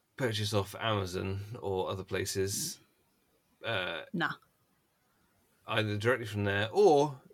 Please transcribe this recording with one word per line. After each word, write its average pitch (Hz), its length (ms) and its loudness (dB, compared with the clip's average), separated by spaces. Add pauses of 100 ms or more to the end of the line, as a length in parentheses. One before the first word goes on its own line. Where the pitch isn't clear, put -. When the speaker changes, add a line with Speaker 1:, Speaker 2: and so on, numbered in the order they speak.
(160)
Speaker 1:
purchase 107 380 0
off 98 240 0
Amazon 95 640 -2 (200)
or 92 300 -2
other 95 140 -6
places. 98 720 -2 (880)
Uh, 87 360 -4 (100)
Speaker 2:
Nah. 165 180 -2 (1400)
Speaker 1:
either 107 300 0
directly 113 300 0
from 104 180 -2
there 101 280 2
or, 147 460 6 (160)